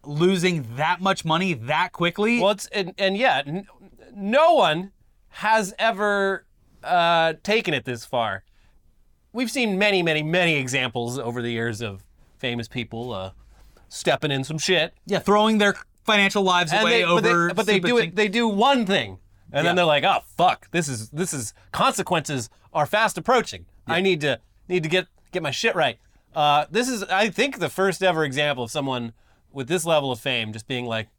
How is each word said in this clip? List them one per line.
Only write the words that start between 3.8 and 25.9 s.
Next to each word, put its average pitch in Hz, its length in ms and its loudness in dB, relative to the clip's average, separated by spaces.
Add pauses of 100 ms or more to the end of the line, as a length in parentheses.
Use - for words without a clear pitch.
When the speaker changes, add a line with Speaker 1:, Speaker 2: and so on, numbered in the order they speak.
Speaker 2:
no 247 400 4
one 185 380 2 (380)
has 220 500 0
ever, 202 680 0 (380)
uh, 170 580 2
taken 208 320 0
it 127 120 -4
this 123 180 -6
far. 107 400 -4 (880)
We've 233 180 -4
seen 226 280 0
many, 196 260 2
many, 156 180 0
many 165 340 2
examples 127 600 -4
over 120 240 -6
the 120 100 -4
years 117 280 -4
of 101 240 -10 (340)
famous 120 300 -6
people, 120 460 -8
uh, 95 180 -8 (560)
stepping 151 420 -2
in 135 140 -2
some 156 140 -8
shit. 165 360 0 (120)
Speaker 1:
Yeah, 196 140 -2
throwing 214 400 4
their 202 160 4 (280)
financial 202 400 2
lives 175 300 2
Speaker 2:
And 208 80 2
Speaker 1:
away 170 220 2
Speaker 2:
they, - 20 2
but 170 180 2
they, - 60 4
Speaker 1:
over 175 240 2
Speaker 2:
but 196 120 0
they 208 100 2
Speaker 1:
stupid 185 120 0
Speaker 2:
do 240 100 4
it, 233 40 4
Speaker 1:
thing. 170 140 -4
Speaker 2:
they 208 120 2
do 226 220 0
one 233 360 2
thing, 123 340 -2 (340)
and 143 120 2
then 170 60 4
Speaker 1:
Yeah. - 40 0
Speaker 2:
they're 180 100 4
like, 147 180 4
"Oh, 180 160 2 (180)
fuck, - 340 2
this 165 180 -2
is, 110 220 -8
this 170 220 -6
is, 127 200 -8 (180)
consequences 165 760 -2 (240)
are 151 120 0
fast 214 320 0
approaching. 180 500 0 (200)
I 165 120 0
Speaker 1:
Yeah. 185 40 0
Speaker 2:
need 180 180 2
to, 135 180 -2 (280)
need 180 160 -2
to 160 60 -4
get, 185 180 0 (240)
get 180 100 -4
my 151 100 -4
shit - 240 -2
right." 143 220 0 (380)